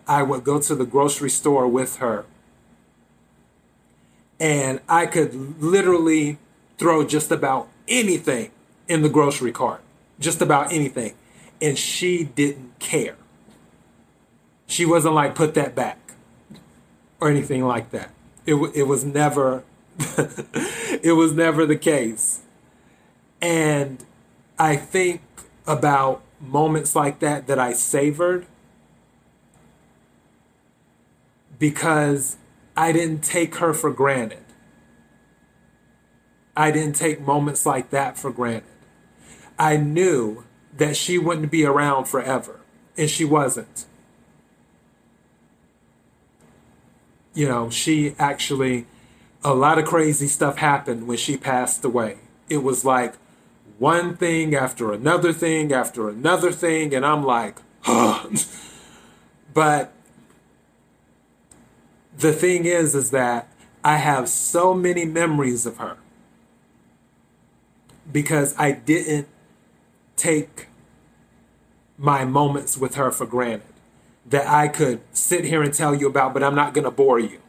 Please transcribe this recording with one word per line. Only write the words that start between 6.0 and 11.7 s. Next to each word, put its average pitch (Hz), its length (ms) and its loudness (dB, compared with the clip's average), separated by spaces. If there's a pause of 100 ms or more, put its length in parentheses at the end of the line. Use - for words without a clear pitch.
throw 156 280 4
just 151 260 -2
about 135 380 -2 (180)
anything 156 640 -2 (360)
in 165 140 0
the 151 80 4
grocery 139 420 2
cart, - 300 -4 (380)
just 160 220 -4
about 147 320 2
anything. 131 400 -4 (480)
And 147 160 0